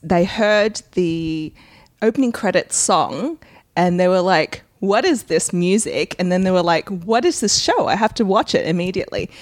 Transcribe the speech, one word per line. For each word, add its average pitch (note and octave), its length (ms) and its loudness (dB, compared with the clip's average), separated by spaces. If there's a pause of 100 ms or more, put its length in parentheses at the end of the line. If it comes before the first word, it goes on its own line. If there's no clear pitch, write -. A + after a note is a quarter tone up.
they F3 220 2
heard G#3 580 0 (100)
the E3 600 -2 (500)
opening A#3 300 2
credits F#3 440 -2
song F#3+ 640 0 (380)
and F3 220 2
they F3+ 100 4
were F#3 120 4
like, F3 420 0 (180)
"What D#4 240 2
is D#4+ 200 0
this - 280 -2
music?" F3+ 640 0
And F3+ 140 -2
then F#3 100 2
they F#3+ 80 2
were F3+ 120 2
like, E3+ 260 0
"What G#3 360 -2
is F4 160 0
this G3+ 180 0
show? - 300 0
I B2+ 80 0
have G#3+ 180 0
to A#3 100 0
watch G3 300 0
it - 120 0
immediately." F3 640 -4 (120)